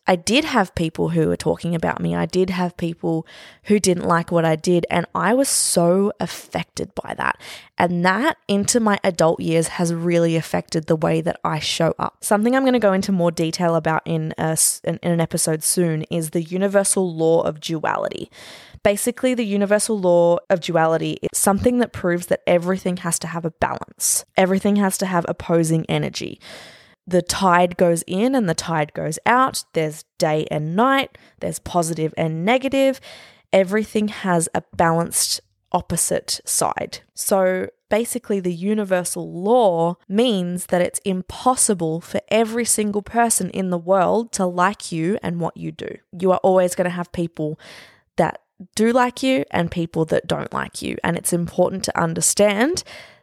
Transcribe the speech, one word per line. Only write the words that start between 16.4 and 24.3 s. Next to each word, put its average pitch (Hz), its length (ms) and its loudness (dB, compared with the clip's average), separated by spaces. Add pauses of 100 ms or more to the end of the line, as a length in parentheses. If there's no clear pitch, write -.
universal 190 720 0
law 160 280 4
of 151 180 -4
duality. 52 720 -4 (500)
Basically, 233 520 0
the 233 120 -2
universal 202 520 0
law 175 400 4 (120)
of 180 100 2
duality 160 640 0
is - 120 -4
something 226 440 4
that 233 140 0
proves 175 340 -2
that - 220 -2
everything 180 500 2
has 170 220 -4
to 170 80 -10
have 165 160 -8
a 160 80 -4
balance. - 720 -4 (120)